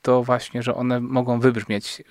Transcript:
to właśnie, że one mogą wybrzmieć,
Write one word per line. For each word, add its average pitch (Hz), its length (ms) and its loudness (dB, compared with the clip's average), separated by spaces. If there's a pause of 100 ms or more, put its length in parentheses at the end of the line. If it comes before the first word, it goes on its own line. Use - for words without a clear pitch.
to 127 220 4
właśnie, 120 400 -2
że 120 120 -2
one 123 240 0
mogą 123 400 0
wybrzmieć, 110 720 0